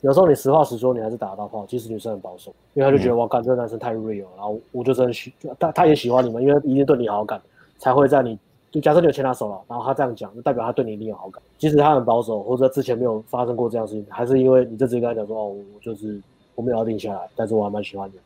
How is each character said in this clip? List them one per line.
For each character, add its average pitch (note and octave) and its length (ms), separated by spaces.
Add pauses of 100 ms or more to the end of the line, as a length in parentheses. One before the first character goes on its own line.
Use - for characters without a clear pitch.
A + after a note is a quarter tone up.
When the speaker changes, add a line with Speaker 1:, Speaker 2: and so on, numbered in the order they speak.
Speaker 1:
有 C#3 120
时 D#3 80
候 F#3 80
你 D3 60
实 C3+ 180
话 D#3 100
实 B2 140
说， B2+ 160
你 A#2+ 80
还 A2 80
是 A#2 80
打 G#2+ 140
得 F#2+ 80
到 G#2 100
炮， G#2+ 160
即 B2 140
使 A2 100
女 A2 100
生 A2 140
很 F#2+ 80
保 F2+ 160
守， - 180 (200)
因 C#3 100
为 C3+ 60
她 C#3 40
就 C3+ 80
觉 B2+ 60
得， A#2+ 60
Speaker 2:
嗯。 - 20
Speaker 1:
哇， A#2 100
干， A#2+ 160
这 A#2+ 80
个 B2+ 60
男 A#2+ 100
生 A2 120
太 A2+ 160
real A2 300
了， F#2 120
然 G2 80
后 G#2+ 160 (100)
我 B2 140
就 C3 80
真 B2 140
的 B2 40
喜-， B2 220 (260)
他， E3 140
他 F3 140
也 D3+ 80
喜 B2 160
欢 B2+ 120
你 A#2+ 80
嘛， A2+ 120
因 C3 40
为 C#3+ 160
一 C#3 120
定 C#3 100
对 C#3+ 140
你 A#2+ 60
有 G#2 80
好 G#2 120
感， G#2 160 (380)
才 - 160
会 C#3 120
在 C3+ 160
你， A2+ 160 (320)
就 - 120
假 D3+ 100
设 E3 80
你 E3+ 60
有 D3 60
牵 C#3 120
他 C3 80
手 A#2+ 160
了， G2 180
然 A#2+ 120
后 A#2 40
他 C3 120
这 C#3+ 80
样 B2 120
讲， G#2 200
就 A#2+ 80
代 C#3+ 100
表 A#2+ 100
他 A#2 80
对 B2 140
你 A2 80
一 G#2+ 60
定 A2 100
有 G#2+ 60
好 F#2+ 160
感。 - 120 (140)
即 D#3 140
使 D3 80
他 D3 160
很 B2+ 100
保 A#2 160
守， A2 220
或 A2 120
者 C3 140
之 C3 140
前 B2 160
没 B2 80
有 A2 160
发 B2 240
生 A#2+ 100
过 B2 100
这 A2+ 120
样 A2 80
的 G#2 40
事 G#2+ 40
情， G#2 160
还 A#2+ 160
是 C3 120
因 C3 120
为 B2+ 160
你 A2+ 100
就 B2+ 100
直 A#2+ 80
接 B2 60
跟 A#2 80
他 A#2 60
讲 G#2+ 120
说、 A2 120
哦， G#2 180 (180)
我 G#2 60
就 A#2 140
是， G#2 260 (340)
我 - 60
没 A#2+ 100
有 A#2+ 60
要 A2+ 80
定 A2 140
下 G2+ 160
来， F#2+ 200
但 A2 140
是 A2 60
我 G#2+ 100
还 G2+ 60
蛮 G#2 120
喜 G2 140
欢 G2 140
你。 F#2+ 140